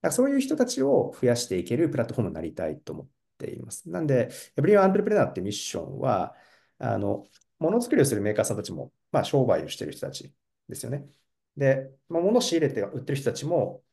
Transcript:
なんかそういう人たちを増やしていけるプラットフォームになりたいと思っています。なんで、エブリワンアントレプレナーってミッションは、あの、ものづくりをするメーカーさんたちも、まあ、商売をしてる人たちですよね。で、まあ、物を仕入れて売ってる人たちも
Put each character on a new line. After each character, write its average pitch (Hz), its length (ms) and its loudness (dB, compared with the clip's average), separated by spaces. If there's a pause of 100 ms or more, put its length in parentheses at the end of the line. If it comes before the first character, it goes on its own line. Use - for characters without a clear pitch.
な 170 60 2
ん - 20 2
か - 20 -2
そ 247 120 4
う 277 60 2
い 277 60 2
う 262 40 4
人 277 160 0
た 247 100 2
ち 262 160 -2
を - 380 2
増 127 80 4
や 120 80 4
し - 100 -4
て 92 120 -2
い 87 60 -2
け 120 120 -2
る 160 140 2
プ - 80 -4
ラ 117 60 0
ッ - 40 -8
ト - 60 -8
フ - 60 -2
ォ - 20 2
ー - 20 2
ム 87 60 -2
に 78 40 -10
な 80 60 -8
り 82 140 -8
た 82 140 -4
い 76 120 -6
と - 120 -12
思 71 120 -10
っ - 40 -20 (300)
て - 140 -10
い - 80 -12
ま 117 100 -14
す。 - 200 -14
な 175 100 -4
ん 160 60 -2
で、 127 240 2 (260)
エ - 60 0
ブ 156 60 6
リ 208 80 8
ワ 196 60 8
ン - 40 8
ア - 20 8
ン 190 40 4
ト 208 60 4
レ 196 60 0
プ 214 60 -2
レ 208 60 2
ナ 165 80 6
ー - 20 0
っ - 80 -6
て 92 60 -6
ミ 95 100 -4
ッ - 20 -4
シ - 240 -8
ョ 85 60 -4
ン 92 160 -10
は、 107 360 0 (440)
あ 113 180 -2
の、 101 300 -4 (320)
も 160 120 0
の 220 80 2
づ 240 100 -2
く - 80 2
り 180 60 6
を - 20 8
す 127 100 0
る 104 80 -2
メ 104 80 0
ー 107 40 0
カ 107 80 2
ー - 20 2
さ 113 100 -2
ん - 20 -4
た 104 60 -6
ち 98 100 -10
も、 78 200 -10 (200)
ま 120 80 2
あ、 - 40 0
商 135 200 2
売 90 200 2
を - 40 -12
し - 80 -10
て - 80 -8
る 76 80 -8
人 - 140 -10
た - 60 -10
ち - 200 -16 (360)
で - 80 -12
す - 80 -12
よ 120 60 -8
ね。 139 160 -8 (500)
で、 135 340 2 (180)
ま 165 120 0
あ、 - 20 0
物 214 160 4
を - 20 6
仕 - 160 -2
入 151 120 4
れ 131 40 -2
て 110 100 -2
売 101 180 -6
っ - 40 -14
て - 80 -4
る 139 40 -2
人 131 140 -2
た 95 60 -6
ち - 80 -10
も 151 380 -2 (100)